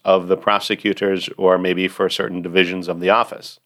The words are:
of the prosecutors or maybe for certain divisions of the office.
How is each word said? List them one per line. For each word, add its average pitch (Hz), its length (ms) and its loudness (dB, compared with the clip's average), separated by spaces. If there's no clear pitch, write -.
of 95 240 2
the 95 80 2
prosecutors 101 1000 -2
or 92 220 4
maybe 92 300 0
for 95 200 -2
certain 90 320 -4
divisions 90 460 0
of 85 140 -6
the 92 100 2
office. - 560 -2